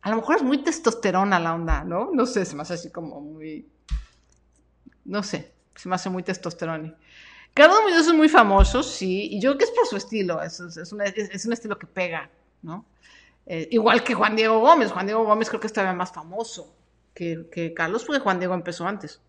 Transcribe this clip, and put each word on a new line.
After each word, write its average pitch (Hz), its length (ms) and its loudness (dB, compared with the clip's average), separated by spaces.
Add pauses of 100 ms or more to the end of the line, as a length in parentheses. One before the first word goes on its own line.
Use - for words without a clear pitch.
A 190 60 -4
lo 226 60 0
mejor 226 200 0
es - 60 0
muy 277 160 0
testosterona 196 800 0
la 165 140 -2
onda, 165 280 -2
¿no? 180 300 -4
No 254 140 2
sé, 214 180 -2
se 151 100 -12
me 143 60 -10
hace 165 140 -8
así 165 160 -10
como 147 320 -12
muy, 156 440 -16 (1400)
no 202 160 -4
sé, - 320 -8 (200)
se - 140 -16
me 185 60 -2
hace 185 160 -4
muy 185 120 -4
testosterona. 165 720 -8 (600)
Carlos 339 280 8
Muñoz 339 260 4
es 339 40 6
muy 311 160 6
famoso, 220 540 6
sí, 190 480 -4
y 202 100 -6
yo 254 120 4
creo 277 60 0
que 427 60 4
es 453 60 -2
por - 160 2
su 208 100 -6
estilo, 185 460 -4
es, 160 180 -10
es, 170 160 -16
es 170 160 -14
un, 208 80 -8
es, 202 160 -4
es 196 300 -8
un 233 80 -2
estilo 220 240 -8
que - 80 -20
pega, 165 420 -6 (320)
¿no? 175 240 -14 (640)
Eh, 165 240 -8
igual 233 340 4
que - 80 -4
Juan 214 240 0
Diego 220 220 2
Gómez. 254 340 6
Juan 185 140 -4
Diego 220 180 0
Gómez 214 240 2
creo 220 120 -6
que 220 80 -6
es 214 40 -10
todavía 190 220 0
más 180 180 -6
famoso 180 640 -12 (380)
que, 170 360 -8
que 165 220 -6
Carlos, 175 320 -4
porque 285 160 0
Juan 190 180 0
Diego 180 140 -2
empezó 170 340 -6
antes. 196 420 -8